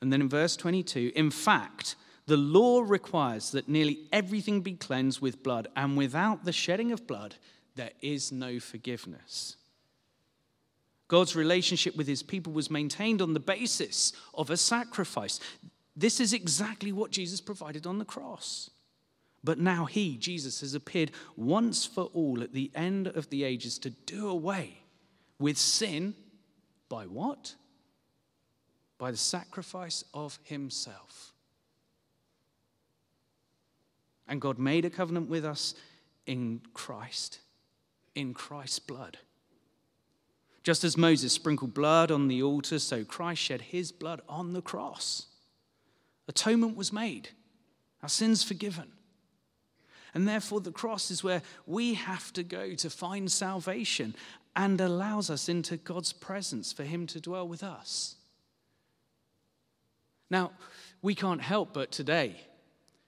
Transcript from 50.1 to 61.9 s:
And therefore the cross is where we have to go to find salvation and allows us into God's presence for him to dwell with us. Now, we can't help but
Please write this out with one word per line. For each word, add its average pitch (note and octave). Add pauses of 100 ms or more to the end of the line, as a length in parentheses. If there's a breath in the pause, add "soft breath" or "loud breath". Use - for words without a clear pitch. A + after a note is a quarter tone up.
And F3+
therefore G#3
the F3
cross A3
is E3+
where F3+ (240 loud breath)
we A3+
have F#3
to F3+
go F3+
to D#3+
find F#3+
salvation F#3 (400 loud breath)
and G3
allows F#3+
us D3
into E3+
God's E3+
presence F#3+
for C#3+
him E3+
to -
dwell F3+
with E3+
us. - (2250)
Now, F#3 (500 loud breath)
we G3
can't F3+
help E3+
but C3+